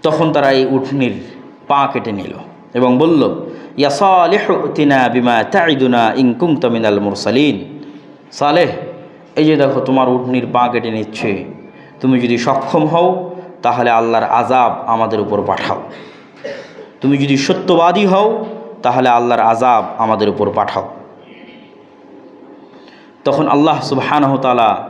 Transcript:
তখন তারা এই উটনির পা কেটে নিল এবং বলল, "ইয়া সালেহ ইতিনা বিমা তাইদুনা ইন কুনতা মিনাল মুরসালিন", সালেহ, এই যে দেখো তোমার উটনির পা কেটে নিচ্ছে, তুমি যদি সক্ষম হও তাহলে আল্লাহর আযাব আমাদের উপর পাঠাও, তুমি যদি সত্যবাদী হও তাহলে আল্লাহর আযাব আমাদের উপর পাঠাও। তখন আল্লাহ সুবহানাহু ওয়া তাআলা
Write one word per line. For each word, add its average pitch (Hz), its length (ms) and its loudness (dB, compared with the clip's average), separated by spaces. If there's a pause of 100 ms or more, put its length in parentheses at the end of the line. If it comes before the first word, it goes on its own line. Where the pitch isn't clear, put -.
তখন 156 300 0
তারা 139 180 2
এই 131 140 2
উটনির 131 580 -2 (440)
পা 139 260 2
কেটে 113 180 -4
নিল - 220 -8 (400)
এবং 127 240 2
বলল, 147 520 2 (280)
"ইয়া 139 120 2
সালেহ 190 640 2 (140)
ইতিনা 131 440 2
বিমা 120 340 2
তাইদুনা 127 720 2
ইন 123 180 2
কুনতা 131 360 0
মিনাল 110 300 0
মুরসালিন", 104 800 -2 (520)
সালেহ, 147 380 2 (680)
এই 156 100 2
যে 156 100 4
দেখো 135 240 2
তোমার 131 300 0
উটনির 123 440 -2
পা 123 140 2
কেটে 117 240 -4
নিচ্ছে, 104 540 -6 (560)
তুমি 131 180 2
যদি 120 180 0
সক্ষম 139 480 0
হও 170 500 0 (260)
তাহলে 120 280 0
আল্লাহর 117 340 2
আযাব 120 640 0
আমাদের 113 320 0
উপর 104 280 -2
পাঠাও, 92 340 -4 (1200)
তুমি 139 160 2
যদি 139 200 2
সত্যবাদী 175 680 2
হও 208 400 2 (380)
তাহলে 127 260 2
আল্লাহর 120 320 2
আযাব 113 440 2 (120)
আমাদের 107 320 0
উপর 101 260 -2
পাঠাও। 98 340 -4 (2250)
তখন 143 240 0
আল্লাহ 147 340 2
সুবহানাহু 139 520 0
ওয়া 131 100 -2
তাআলা 117 460 0